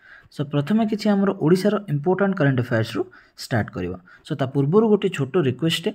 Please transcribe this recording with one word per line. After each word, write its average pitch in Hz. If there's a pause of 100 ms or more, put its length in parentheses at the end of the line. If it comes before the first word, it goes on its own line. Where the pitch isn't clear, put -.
(320)
So, 147
ପ୍ରଥମେ 147
କିଛି 214
ଆମର 196
ଓଡ଼ିଶାର 185 (140)
ଇମ୍ପୋର୍ଟାଣ୍ଟ 185
କରେଣ୍ଟ 139
ଆଫେୟାର୍ସରୁ 113 (360)
ଷ୍ଟାର୍ଟ 110
କରିବା। 90 (260)
So, 151
ତା 135
ପୂର୍ବରୁ 143
ଗୋଟେ 208
ଛୋଟ 135
ରିକ୍ୱେଷ୍ଟ, 160